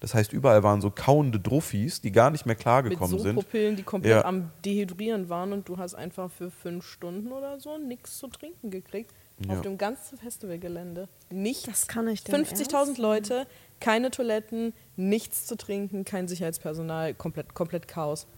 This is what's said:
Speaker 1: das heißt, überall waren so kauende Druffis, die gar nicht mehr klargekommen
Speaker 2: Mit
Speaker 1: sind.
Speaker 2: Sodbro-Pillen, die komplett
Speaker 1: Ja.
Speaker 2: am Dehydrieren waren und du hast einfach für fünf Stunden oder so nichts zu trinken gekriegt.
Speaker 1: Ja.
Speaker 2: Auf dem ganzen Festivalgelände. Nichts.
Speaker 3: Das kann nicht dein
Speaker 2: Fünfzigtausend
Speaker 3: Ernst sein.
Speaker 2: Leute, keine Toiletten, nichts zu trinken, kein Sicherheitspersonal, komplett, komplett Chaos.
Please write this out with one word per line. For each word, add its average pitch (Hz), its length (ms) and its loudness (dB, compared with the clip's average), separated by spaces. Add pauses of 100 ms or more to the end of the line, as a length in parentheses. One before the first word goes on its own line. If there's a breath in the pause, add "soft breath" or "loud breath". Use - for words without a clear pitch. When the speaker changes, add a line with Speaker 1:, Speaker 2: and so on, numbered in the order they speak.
Speaker 1:
das - 140 -8
heißt, 107 180 4
überall 113 300 8
waren 104 180 6
so 101 100 2
kauende 135 480 4
Druffis, 123 640 0
die 110 100 -2
gar 113 200 8
nicht 151 160 -4
mehr 113 100 2
klargekommen 107 600 4
Speaker 2:
Mit 95 60 0
Speaker 1:
sind. 101 140 2
Speaker 2:
Sodbro-Pillen, 214 400 0
die 190 60 -8
komplett 185 300 2
Speaker 1:
Ja. 110 120 8
Speaker 2:
am 180 260 -2 (140)
Dehydrieren 202 640 -2
waren 180 240 -4
und 202 160 -6
du 180 80 -6
hast 180 180 -8
einfach 170 360 -10
für 180 200 -12
fünf 175 360 -10
Stunden 202 460 -10
oder 277 280 -10
so 302 160 -10
nichts 254 400 -10
zu 277 120 -12
trinken 302 420 -12
gekriegt. 190 400 -10 (360 soft breath)
Speaker 1:
Ja. 135 100 -2
Speaker 2:
Auf - 40 -2
dem 196 160 -6
ganzen 226 400 -6
Festivalgelände. 180 920 -10 (220)
Nichts. 196 380 -4
Speaker 3:
Das - 200 -2
kann 226 200 -2
nicht 214 220 -4
dein 285 80 2 (100)
Speaker 2:
Fünfzigtausend 285 520 0
Speaker 3:
Ernst 214 300 2
sein. 247 100 0
Speaker 2:
Leute, 269 80 -4 (320 soft breath)
keine 240 320 2
Toiletten, 226 640 -2 (240 soft breath)
nichts 202 480 0
zu 233 140 -6
trinken, 202 480 -4
kein 185 220 -4
Sicherheitspersonal, 165 840 -4
komplett, - 400 -8
komplett 170 360 -4
Chaos. 151 380 -4 (120)